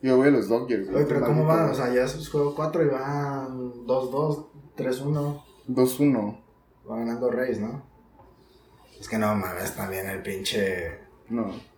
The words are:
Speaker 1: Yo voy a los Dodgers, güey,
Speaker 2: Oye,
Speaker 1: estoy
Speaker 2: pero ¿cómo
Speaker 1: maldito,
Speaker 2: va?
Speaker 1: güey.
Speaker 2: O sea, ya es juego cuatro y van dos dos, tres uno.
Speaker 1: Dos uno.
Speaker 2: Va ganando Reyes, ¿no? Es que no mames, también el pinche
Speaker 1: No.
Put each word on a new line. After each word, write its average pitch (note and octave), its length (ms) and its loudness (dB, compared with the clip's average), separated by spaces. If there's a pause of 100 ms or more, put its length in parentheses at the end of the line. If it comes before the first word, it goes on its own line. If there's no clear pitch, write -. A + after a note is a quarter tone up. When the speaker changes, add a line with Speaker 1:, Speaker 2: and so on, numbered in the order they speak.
Speaker 1:
Yo C3 140 6
voy C3 120 8
a - 40 8
los A#2+ 160 2
Dodgers, A2+ 380 0
güey, - 100 -6
Speaker 2:
Oye, D3 80 4
Speaker 1:
estoy D3 160 0
Speaker 2:
pero B2 60 2
¿cómo D3+ 180 4
Speaker 1:
maldito, D#3+ 120 4
Speaker 2:
va? E3 120 4
Speaker 1:
güey. - 40 0
Speaker 2:
O - 20 -2 (100)
sea, B2 100 0
ya B2+ 100 4 (160)
es - 80 -10
juego C#3+ 280 0
cuatro D#3 260 0
y D3 60 4
van C3 960 -4
dos B2+ 240 0
dos, D3 360 -2 (280)
tres B2+ 260 -2
uno. C#3+ 440 -2 (240)
Speaker 1:
Dos B2+ 320 4
uno. A2+ 420 2 (480)
Speaker 2:
Va A2+ 80 -6
ganando A#2 320 -2
Reyes, A#2 300 -2
¿no? A#2 260 -8 (1120)
Es - 100 -16
que A2 100 -4
no G#2+ 180 2
mames, F#2 400 -6
también F#2+ 340 -6
el F#2+ 120 -8
pinche F#2+ 760 -4 (300)
Speaker 1:
No. A2+ 240 -4 (260)